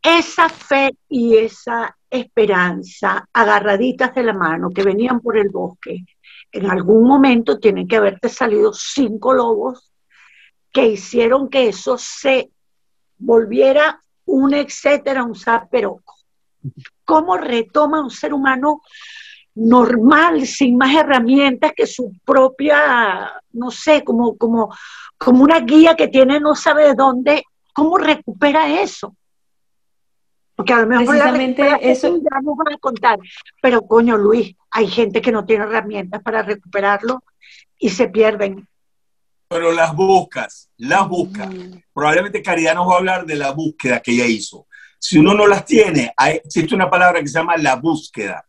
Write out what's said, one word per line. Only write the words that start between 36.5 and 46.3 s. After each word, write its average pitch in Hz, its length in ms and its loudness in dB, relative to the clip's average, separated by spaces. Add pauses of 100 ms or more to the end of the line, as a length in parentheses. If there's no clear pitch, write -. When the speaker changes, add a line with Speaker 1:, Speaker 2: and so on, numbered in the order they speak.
Speaker 1:
y 226 120 -2
se 196 200 -2
pierden. 202 580 -2 (840)
Speaker 3:
Pero 170 220 -2
las 165 240 0
buscas, 180 840 -2
las 156 300 -2
buscas. 185 460 -8
Speaker 2:
Ujú. 185 260 -18 (140)
Speaker 3:
Probablemente 175 480 -2
Caridad 165 320 -2
nos 175 160 -2
va 180 60 2
a - 20 2
hablar 185 300 -4
de 156 80 -8
la 139 160 -4
búsqueda 139 480 -4
que 120 140 -4
ella 120 120 0
hizo. 110 400 -6 (320)
Si - 220 0
uno 185 160 6
no 208 100 4
las 196 180 4
tiene, 160 540 2
hay, 151 260 0